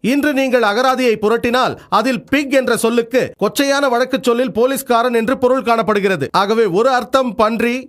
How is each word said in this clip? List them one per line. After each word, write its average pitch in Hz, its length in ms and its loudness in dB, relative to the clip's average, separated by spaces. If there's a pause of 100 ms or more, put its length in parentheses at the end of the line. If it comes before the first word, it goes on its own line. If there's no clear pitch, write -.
இன்று 285 280 0
நீங்கள் 247 360 2
அகராதியை 247 480 0
புரட்டினால், 226 580 0 (160)
அதில் 220 340 0
பிக் 277 300 -2
என்ற 240 220 2
சொல்லுக்கு 233 480 0 (120)
கொச்சையான 277 540 0
வழக்குச் 247 380 -2
சொல்லில் 233 260 0
போலீஸ்காரன் 240 640 0
என்று 233 200 0
பொருள் 247 280 0
காணப்படுகிறது. 202 680 0
ஆகவே 214 360 2
ஒரு 233 220 2
அர்த்தம் 247 420 0
பன்றி 233 420 0 (120)